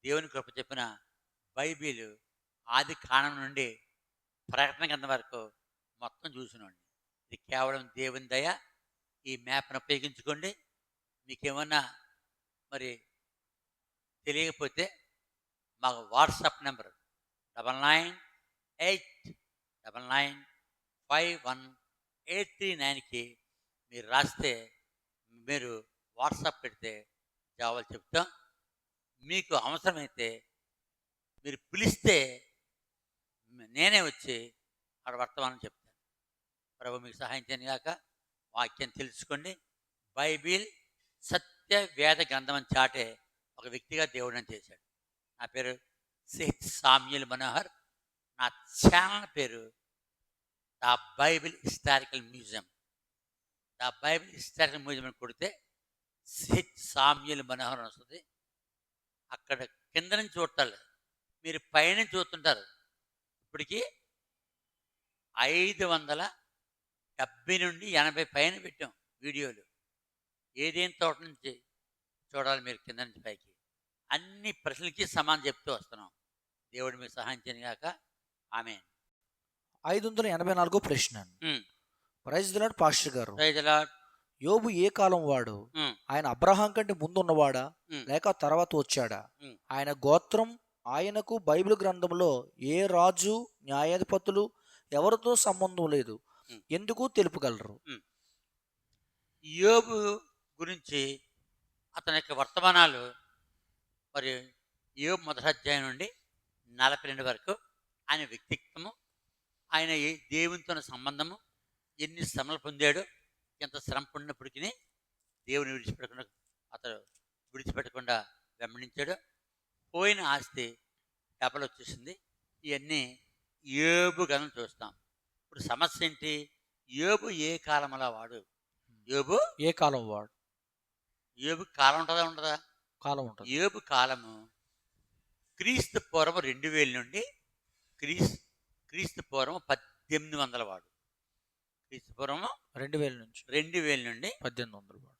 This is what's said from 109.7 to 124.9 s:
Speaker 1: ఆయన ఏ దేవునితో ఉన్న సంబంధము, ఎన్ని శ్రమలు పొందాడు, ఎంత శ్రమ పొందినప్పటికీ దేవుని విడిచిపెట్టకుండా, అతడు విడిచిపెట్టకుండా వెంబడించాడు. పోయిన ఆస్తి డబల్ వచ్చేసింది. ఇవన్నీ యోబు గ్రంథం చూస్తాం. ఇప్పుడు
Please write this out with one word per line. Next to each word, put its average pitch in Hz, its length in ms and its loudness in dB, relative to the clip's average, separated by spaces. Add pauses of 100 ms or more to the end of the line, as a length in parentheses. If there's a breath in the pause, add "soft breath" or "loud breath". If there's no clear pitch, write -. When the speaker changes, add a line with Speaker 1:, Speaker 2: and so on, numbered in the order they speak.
Speaker 1:
ఆయన 160 160 2
ఏ 156 260 0 (160)
దేవునితో 170 400 -2
ఉన్న 156 80 -4
సంబంధము, 143 580 -8 (600)
ఎన్ని 160 260 -8
శ్రమలు 147 320 -6
పొందాడు, 147 460 0 (560)
ఎంత 143 180 -10
శ్రమ 139 260 -6
పొందినప్పటికీ 147 680 -12 (760)
దేవుని 135 240 -2
విడిచిపెట్టకుండా, 123 520 -12 (480)
అతడు 117 340 -14 (480)
విడిచిపెట్టకుండా 127 720 -4 (340)
వెంబడించాడు. 127 540 -8 (800)
పోయిన 196 260 2
ఆస్తి 131 580 -4 (640)
డబల్ 135 200 -2
వచ్చేసింది. 131 560 -14 (460)
ఇవన్నీ 143 560 -6 (460)
యోబు 165 560 2
గ్రంథం 143 400 -2
చూస్తాం. 110 260 -14
ఇప్పుడు - 720 -20